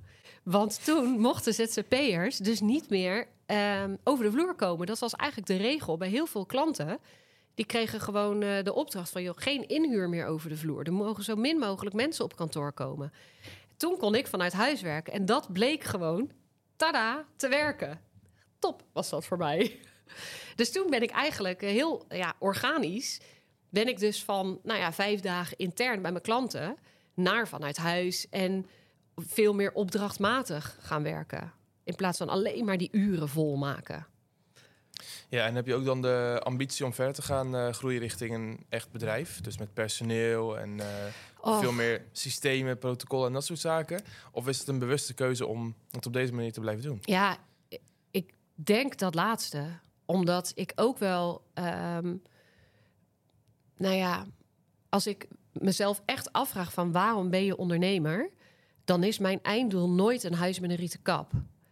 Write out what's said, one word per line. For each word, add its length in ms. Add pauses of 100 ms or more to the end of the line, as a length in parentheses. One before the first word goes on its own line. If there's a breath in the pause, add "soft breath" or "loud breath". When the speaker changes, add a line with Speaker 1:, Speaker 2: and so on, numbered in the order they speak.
(420 loud breath)
Speaker 1:
Want 420
toen 360
mochten 340
Z 40
Z 200 (100)
P'ers 480
dus 240
niet 300
meer, 360 (200)
ehm, 580
over 200
de 60
vloer 240
komen. 320
Dat 120
was 160
eigenlijk 360
de 60
regel 400
bij 120
heel 180
veel 200
klanten. 520 (560 soft breath)
Die 120
kregen 340
gewoon, 420
eh, 200
de 120
opdracht 360
van, 120
"Joh, 140
geen 320
inhuur 400
meer 180
over 220
de 80
vloer. 300
Er 60
mogen 320
zo 120
min 220
mogelijk 380
mensen 280
op 120
kantoor 360
komen." 400 (640 loud breath)
Toen 200
kon 180
ik 120
vanuit 260
huis 280
werken. 320
En 140
dat 260
bleek 320
gewoon, 460 (460)
tada, 480 (120)
te 120
werken. 520 (580 soft breath)
Top 240 (100)
was 180
dat 140
voor 140
mij. 400
<laughs> 20 (720 loud breath)
Dus 180
toen 180
ben 120
ik 80
eigenlijk, 520
eh, 80
heel, 380
ja, 300
organisch, 840 (480 loud breath)
ben 200
ik 100
dus 260
van, 380
nou 160
ja, 140
vijf 280
dagen 360
intern 460
bij 80
mijn 120
klanten 540 (380 soft breath)
naar 340
vanuit 280
huis 520
en 380 (500 soft breath)
veel 380
meer 180
opdrachtmatig 1080
gaan 220
werken. 500 (320)
In 100
plaats 240
van 100
alleen 360
maar 140
die 140
uren 360
volmaken. 800 (1200 loud breath)
Speaker 2:
Ja, 180
en 80
heb 120
je 80
ook 100
dan 180
de 400
ambitie 420
om 100
verder 200
te 80
gaan, 340
eh, 160
groeien 280
richting 340
een 340
echt 220
bedrijf? 500
Dus 180
met 160
personeel 840
en, 220
eh, 60 (540 loud breath)
Speaker 1:
Och. 200
Speaker 2:
veel 120
meer 400
systemen, 680
protocollen 480
en 60
dat 120
soort 140
zaken? 440 (300 loud breath)
Of 160
is 100
het 100
een 100
bewuste 360
keuze 320
om 280 (160)
het 160
op 60
deze 200
manier 200
te 80
blijven 220
doen? 200
Speaker 1:
Ja, 360 (340)
i-, 60 (320)
ik 240 (200)
denk 440
dat 160
laatste. 680 (240)
Omdat 480
ik 200
ook 240
wel, 460 (100)
ehm, 600 (1600 soft breath)
nou 180
ja, 320 (640)
als 180
ik 200 (260)
mezelf 520
echt 280
afvraag 400
van, 200
"Waarom 380
ben 140
je 120
ondernemer?" 760 (540 soft breath)
Dan 200
is 140
mijn 240
einddoel 480
nooit 320
een 120
huis 260
met 100
een 60
rieten 260
kap 300 (400 soft breath)